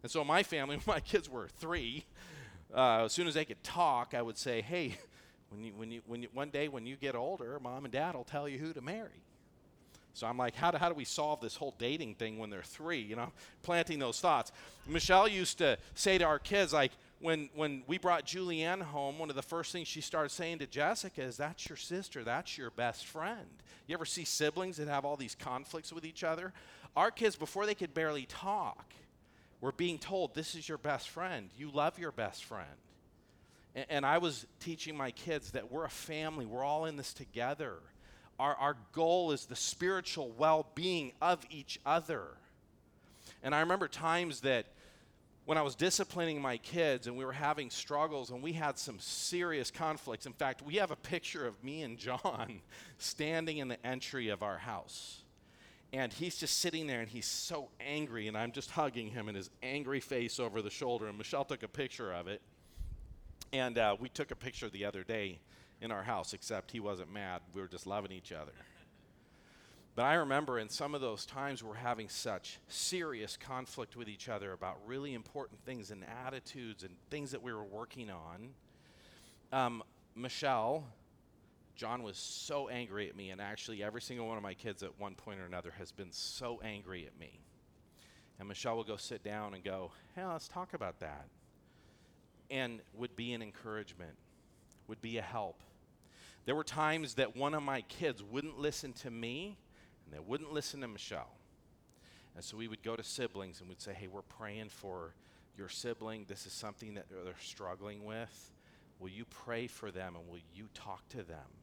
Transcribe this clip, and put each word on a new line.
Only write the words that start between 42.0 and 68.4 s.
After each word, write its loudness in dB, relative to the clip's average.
And 4
I 8
remember 6
times 2
that 6
when 4
I 6
was 2
disciplining 4
my 2
kids 4
and -2
we -2
were -2
having 2
struggles 0
and -6
we -2
had 0
some -6
serious 0
conflicts. -2
In -8
fact, 0
we -2
have 4
a 0
picture -2
of -4
me -6
and -6
John -2
<laughs> -18
standing 0
in 0
the -4
entry 0
of 2
our 0
house. -8
And 0
he's -2
just 2
sitting 2
there 0
and -4
he's -4
so -2
angry, -2
and -2
I'm 0
just -8
hugging 0
him -4
and -4
his -6
angry 0
face 0
over 0
the -2
shoulder. 0
And -6
Michelle 0
took -4
a -6
picture -4
of -4
it. -6
And, 2
uh, 6
we -6
took -4
a -6
picture -6
the -4
other -4
day -2
in -6
our -2
house, -2
except -6
he -6
wasn't -4
mad. -6
We -6
were -6
just -10
loving -2
each -12
other. -8